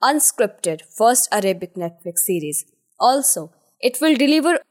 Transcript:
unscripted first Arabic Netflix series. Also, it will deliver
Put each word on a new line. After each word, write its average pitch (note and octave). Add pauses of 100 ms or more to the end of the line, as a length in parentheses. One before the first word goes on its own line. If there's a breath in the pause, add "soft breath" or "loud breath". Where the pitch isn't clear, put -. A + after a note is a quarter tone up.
unscripted A3
first -
Arabic F#3+
Netflix E3+
series. D3+ (360)
Also, B3 (260)
it B3
will D#4
deliver D4 (120)